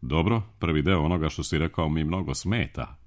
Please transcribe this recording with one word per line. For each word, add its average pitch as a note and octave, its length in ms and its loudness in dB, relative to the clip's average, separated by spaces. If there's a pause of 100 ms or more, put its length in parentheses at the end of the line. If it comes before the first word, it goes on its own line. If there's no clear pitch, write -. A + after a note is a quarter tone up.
„Dobro, A2+ 400 2 (160)
prvi D#2 240 2
deo F2 200 4
onoga D#2 260 2
što E2+ 140 -6
si - 160 0
rekao D#2+ 300 0
mi D#2 160 2
mnogo E2 300 -2
smeta - 720 -4